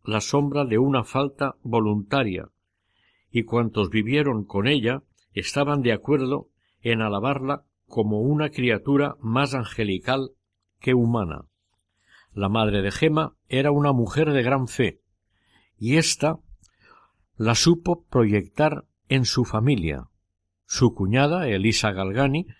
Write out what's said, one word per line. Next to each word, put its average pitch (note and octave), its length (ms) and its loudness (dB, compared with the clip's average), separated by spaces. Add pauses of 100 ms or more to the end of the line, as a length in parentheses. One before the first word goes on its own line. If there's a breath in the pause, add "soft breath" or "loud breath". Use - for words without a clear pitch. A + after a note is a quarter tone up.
la G#2+ 180 -2
sombra C#3+ 440 0
de A2 120 2
una C3 260 2
falta C3+ 600 -2
voluntaria, G#2+ 840 0 (840)
y A#2 140 0
cuantos A2+ 440 0
vivieron A2+ 540 0
con G2+ 240 -2
ella C3+ 340 0 (320)
estaban C#3+ 500 -2
de A#2+ 100 2
acuerdo C3 560 -2 (320)
en A#2 200 0
alabarla C3 600 -2 (220)
como G#2+ 360 -2
una D3 280 0
criatura C#3 720 0
más A#2+ 320 0
angelical B2 760 -4 (480)
que B2+ 160 2
humana. A2 500 0 (880 soft breath)
La G2+ 160 -2
madre G#2 320 2
de G2 100 -2
Gema D#3 440 0 (120)
era C3+ 240 0
una D3 220 2
mujer C3 380 0
de C3+ 100 2
gran B2+ 260 0
fe, - 340 -2 (760)
y B2+ 200 0
ésta D#3+ 420 0 (1000 soft breath)
la A2+ 160 2
supo E3+ 560 2
proyectar A#2 760 0 (220)
en C3 180 2
su B2 200 0
familia. G2+ 600 -2 (580)
Su - 300 2
cuñada, C#3 520 0
Elisa G#2 440 0
Galgani, B2+ 560 -2 (120)